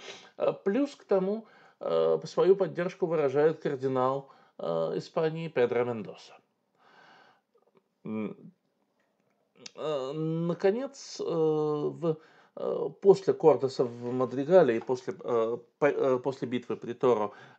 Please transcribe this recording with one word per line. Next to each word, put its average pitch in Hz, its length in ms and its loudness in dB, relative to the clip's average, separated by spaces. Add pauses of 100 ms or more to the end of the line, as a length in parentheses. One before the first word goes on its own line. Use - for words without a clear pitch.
(380)
Э, - 140 0
плюс 262 440 -2
к - 80 -20
тому, 202 420 0 (320)
э, 80 460 2
свою 175 320 4
поддержку 175 500 -2
выражает 151 540 2
кардинал, 135 680 -2 (300)
э, 165 380 -2
Испании 165 500 -4
Педро 120 380 0
Мендоса. 113 520 -10 (1700)
М, - 480 -10 (1200)
э, 135 360 -6
наконец, 170 1080 -4
э, - 40 -6
в, 151 920 -2 (400)
э, - 340 -4 (100)
после 185 340 6
Кортеса 135 500 4
в 120 280 -6
Мадригале 127 640 4
и 113 40 0
после, 127 420 -4
э, 117 360 -2 (200)
по-, 151 80 2
э, 139 320 2
после 127 300 -6
битвы 120 280 -4
при 117 160 -12
Торо 113 400 2 (260)